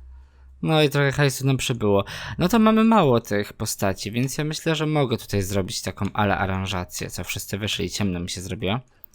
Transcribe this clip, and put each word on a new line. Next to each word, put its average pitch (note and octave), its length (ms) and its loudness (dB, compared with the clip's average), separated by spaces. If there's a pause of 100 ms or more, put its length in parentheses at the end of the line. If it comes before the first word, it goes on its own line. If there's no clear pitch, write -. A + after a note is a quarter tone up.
(640)
No D#3 200 4
i D3 60 4
trochę C#3 240 2
hajsu C3+ 340 0
nam C3+ 100 4
przybyło. G#2+ 480 2 (340)
No F3 100 2
to A#3 100 4
mamy A3 260 6
mało F3 360 6
tych G2+ 320 -4
postaci, - 580 -4
więc C3 280 -2
ja D3+ 60 -2
myślę, D#3 300 -2
że D#3 120 -2
mogę D3 300 2
tutaj - 260 -2
zrobić F#2+ 400 -2
taką G2 300 -4
ala G#2 260 2
aranżację, F#2+ 720 -4
co F#2 140 -10
wszyscy - 340 -8
wyszli G2+ 260 -4
i F2 60 -4
ciemno F2+ 300 -2
mi F2+ 100 -6
się F#2+ 100 -8
zrobiło. F#2 400 -4 (340)